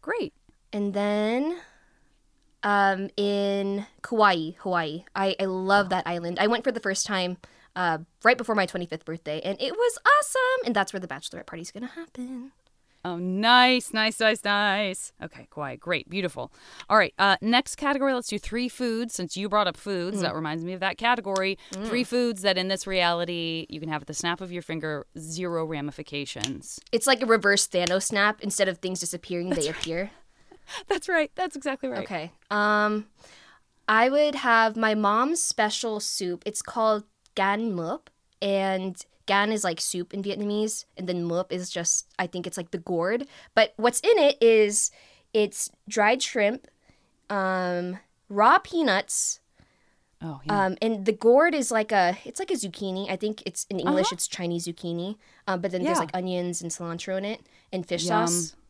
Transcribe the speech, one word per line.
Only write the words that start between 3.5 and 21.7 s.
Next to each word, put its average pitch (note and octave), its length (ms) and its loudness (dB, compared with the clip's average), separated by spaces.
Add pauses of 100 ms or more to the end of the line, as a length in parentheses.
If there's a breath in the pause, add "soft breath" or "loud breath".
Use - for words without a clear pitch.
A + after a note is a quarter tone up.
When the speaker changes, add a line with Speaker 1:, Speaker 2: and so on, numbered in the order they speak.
Speaker 2:
Kauai, F#3 580 2
Hawaii. E3+ 460 -4 (100)
I, G3 240 0
I G3 60 0
love F#3+ 440 2
that F#3 180 0
island. F3 320 -6
I G#3 80 4
went A#3+ 160 0
for C4 80 0
the A3+ 80 -4
first G3 260 -2
time, F3+ 320 -2 (380 soft breath)
uh, E3+ 240 0 (240)
right B3 140 6
before A#3 180 -2
my G3 100 2
twenty-fifth F3 400 -8
birthday, D#3 380 -6
and G3 180 -4
it - 120 -4
was A#4+ 320 0
awesome. C5 600 2
And A#3 100 0
that's G3 180 0
where G3 60 -6
the F3+ 80 -10
bachelorette - 400 -12
party's E3 240 -14
gonna A#3 160 -12
happen. C4 640 -14 (520)
Speaker 1:
Oh, F3+ 140 -6
nice, A#3 760 4
nice, A3 260 0
nice, A3 240 4
nice. G3+ 680 0 (120)
Okay, - 260 -16
Kauai, C#3 280 -10
great, E3+ 300 -4
beautiful. F3 460 -6 (340 loud breath)
All G#3 100 4
right, G3 200 4
uh, G3 240 4
next A#3 360 2
category, C#4 360 2
let's B3 140 -4
do G#3 100 -4
three A#3+ 320 -4
foods. A#3 460 -4
Since F3+ 200 -6
you G3 140 -4
brought G#3 180 2
up - 80 -4
foods, G3 440 -4
Speaker 2:
Mm. - 20 -2
Speaker 1:
that E3 140 -2
reminds D#3+ 280 -4
me F3+ 100 -6
of F3+ 80 -8
that F#3+ 180 -4
category. G3 580 0 (140)